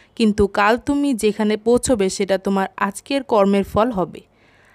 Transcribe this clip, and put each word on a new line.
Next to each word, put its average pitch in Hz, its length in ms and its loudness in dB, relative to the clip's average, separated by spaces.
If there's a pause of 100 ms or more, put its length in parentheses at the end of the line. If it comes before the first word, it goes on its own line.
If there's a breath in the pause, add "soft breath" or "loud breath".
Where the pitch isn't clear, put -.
(160 soft breath)
কিন্তু 208 300 2
কাল 208 320 2
তুমি 285 360 -2
যেখানে 214 420 0
পৌঁছবে, 233 520 0
সেটা 190 300 -2
তোমার 196 380 -2
আজকের 226 460 -4
কর্মের 202 420 2
ফল - 260 0
হবে। 180 300 -6 (540 soft breath)